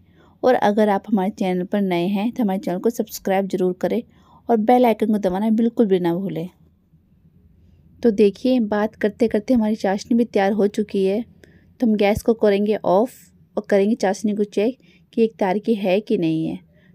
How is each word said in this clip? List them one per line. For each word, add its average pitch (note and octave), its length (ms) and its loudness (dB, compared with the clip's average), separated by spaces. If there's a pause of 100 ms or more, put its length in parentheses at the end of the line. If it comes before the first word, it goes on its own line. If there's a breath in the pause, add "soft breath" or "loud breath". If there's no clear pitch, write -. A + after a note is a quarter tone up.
(440 soft breath)
और B3 120 4
अगर G#3 340 2
आप G3 180 0
हमारे G3 240 -2
चैनल F3+ 340 -4
पर G#3 180 -4
नए F3 240 -2
हैं G#3 240 -2
तो B3 120 -4
हमारे G3 160 0
चैनल F3+ 200 -6
को A3+ 120 0
सब्सक्राइब G3 560 -4
ज़रूर F#3 340 -2
करें F#3+ 200 -2 (480 soft breath)
और A#3 100 2
बेल B3 260 4
आइकन A3 260 0
को G#3 80 0
दबाना G3+ 320 -2
बिल्कुल A#3 340 2
भी F#3+ 140 2
ना E3+ 160 0
भूलें। F3 340 -6 (1500)
तो A#3 100 4
देखिए, G#3+ 500 2
बात G#3 340 -2
करते A3 320 -2
करते A3 260 -2
हमारी A3 240 2
चाशनी G3+ 400 -2
भी A#3 80 2
तैयार G3 280 0
हो G3+ 160 0
चुकी G3+ 360 -4
है। G3+ 180 -2 (560 soft breath)
तो B3 80 0
हम G#3+ 80 2
गैस G3+ 260 0
को A#3 140 2
करेंगे G#3 420 2
ऑफ F#3+ 360 0 (440)
और G#3 120 -6
करेंगे G#3 280 2
चाशनी G3+ 380 -2
को G#3 100 -2
चेक G#3 320 -4 (360 soft breath)
कि A3+ 100 0
एक A3+ 160 0
तार G3 200 0
की A3+ 160 -2
है G3 260 0
कि G#3 160 -2
नहीं D#3+ 280 -2
है। F#3 140 -8 (360 soft breath)